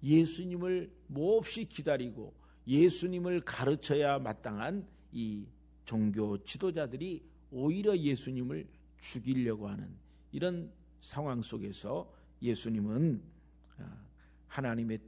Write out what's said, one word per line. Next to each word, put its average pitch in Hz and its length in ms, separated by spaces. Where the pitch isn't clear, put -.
예수님을 175 880
몹시 196 600
기다리고 123 680
예수님을 175 760
가르쳐야 143 760
마땅한 123 680
이 107 340
종교 104 580
지도자들이 160 800
오히려 180 460
예수님을 131 720
죽이려고 117 720
하는 101 260
이런 170 400
상황 135 420
속에서 107 680
예수님은, 113 840
아, - 260
하나님의 117 600